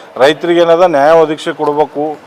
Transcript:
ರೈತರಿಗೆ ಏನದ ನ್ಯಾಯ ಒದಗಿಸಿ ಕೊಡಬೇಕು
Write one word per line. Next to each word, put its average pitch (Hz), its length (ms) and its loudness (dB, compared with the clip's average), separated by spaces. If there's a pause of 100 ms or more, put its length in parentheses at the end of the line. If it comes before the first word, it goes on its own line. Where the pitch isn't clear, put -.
(180)
ರೈತರಿಗೆ 156 440 0
ಏನದ 170 240 2
ನ್ಯಾಯ 147 260 2
ಒದಗಿಸಿ 156 460 0
ಕೊಡಬೇಕು 147 680 -4